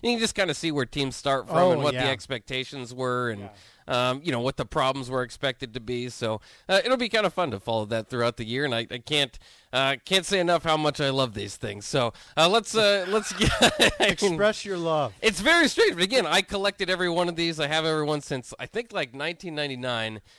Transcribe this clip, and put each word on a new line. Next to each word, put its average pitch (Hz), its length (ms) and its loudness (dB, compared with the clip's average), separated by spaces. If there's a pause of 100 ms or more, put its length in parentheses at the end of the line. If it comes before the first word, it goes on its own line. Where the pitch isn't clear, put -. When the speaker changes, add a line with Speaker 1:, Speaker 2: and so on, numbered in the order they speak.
Speaker 1:
you 233 80 0
can 240 80 0
just 226 160 -2
kinda 180 200 0
see 165 180 -4
where 139 140 0
teams 135 280 -4
start 135 320 -2
from 160 100 -2
Speaker 2:
Oh, 180 160 6
Speaker 1:
and 147 100 0
what 143 120 2
Speaker 2:
yeah. 127 120 0
Speaker 1:
the 131 40 2
expectations 131 840 -8
were 123 380 -2
and, 101 120 -8 (440)
Speaker 2:
Yeah. 127 240 2
Speaker 1:
um, 135 140 -4
you 170 80 -2
know, 120 80 0
what 127 160 -2
the 127 80 -4
problems 131 460 -2
were 127 120 -2
expected 123 520 -6
to 123 60 -8
be. 123 280 -6
So, 110 320 -4 (300)
uh, 190 140 6
it'll 254 120 4
be 240 140 -2
kinda 214 200 2
fun 175 200 0
to 98 100 -6
follow 113 240 -2
that 110 240 -4
throughout 120 300 0
the 117 60 -8
year, 123 200 -2
and 131 100 0
I, 117 160 -2
I 123 80 -8
can't, 143 400 -2 (360)
uh, 135 220 2 (100)
can't 185 180 2
say 196 160 0
enough 170 240 2
how 160 140 2
much 151 240 0
I 139 80 2
love 131 240 0
these 101 220 -8
things. 104 280 -8
So, 123 300 0 (200)
uh, 160 140 4
let's, 214 260 0
uh, 202 340 4
let's 202 260 -2
get, 196 220 2
<laughs> - 40 -4
I 226 300 4 (100)
mean, 196 320 2
Speaker 2:
Express 202 320 2
your 196 140 -4
love. 156 420 0
Speaker 1:
It's 202 200 0
very 311 280 6
strange, 427 280 4
but 170 60 0
again, 196 240 2
I 170 140 4
collected 196 480 -2
every 180 220 0
one 175 180 2
of 175 80 -4
these. 165 240 -2
I 147 60 0
have 156 180 0
every 156 200 0
one 147 180 0
since, - 360 -8
I - 60 -8
think, 226 300 -6
like, 143 180 -4
nineteen 160 420 -8
ninety-nine. 123 680 -4 (160)